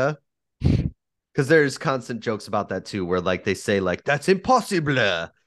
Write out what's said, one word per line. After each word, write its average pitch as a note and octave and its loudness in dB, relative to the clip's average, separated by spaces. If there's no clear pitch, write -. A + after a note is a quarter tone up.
'Cause - -2
there's D3 4
constant B2+ -4
jokes A2 -4
about G2+ -2
that F#2+ -4
too, G2 -4
where, F2+ 0
like, F2+ -2
they G2+ 0
say, G2+ 0
like, F2+ -2
"That's C#3+ 0
impossible," D3 0